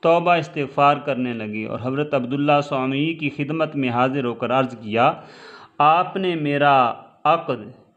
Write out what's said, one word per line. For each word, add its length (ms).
तौबा 320
इस्तिग़फ़ार 640
करने 340
लगे 320
और 160
हज़रत 320
अब्दुल्ला 480
स्वामी 420
की 160
खिदमत 460
में 140
हाजिर 360
होकर 260
अर्ज़ 240
किया, 300
"आपने 560
मेरा 360
अक़द 460